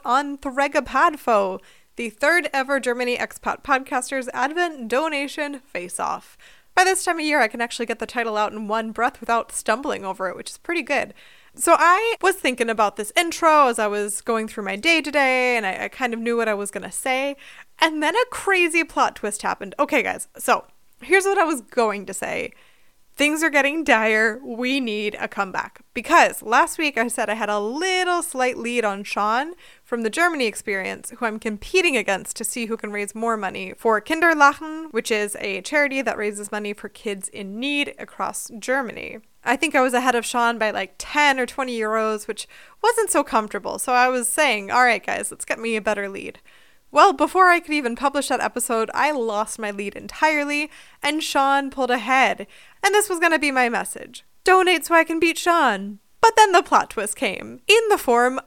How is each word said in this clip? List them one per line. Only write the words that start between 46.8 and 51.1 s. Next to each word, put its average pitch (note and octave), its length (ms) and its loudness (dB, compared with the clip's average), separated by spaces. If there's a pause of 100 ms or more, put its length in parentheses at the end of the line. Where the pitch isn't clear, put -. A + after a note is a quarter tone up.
Well, D#4 220 8
before F4+ 360 4
I F4 120 6
could D4+ 140 -6
even B3 200 -2
publish C4+ 340 -2
that B3+ 120 0
episode, A3+ 520 -2
I C#4+ 200 0
lost A3 460 -4
my G#3+ 120 -4
lead G3+ 240 -8
entirely, D4 760 0 (320)
and D4+ 220 -2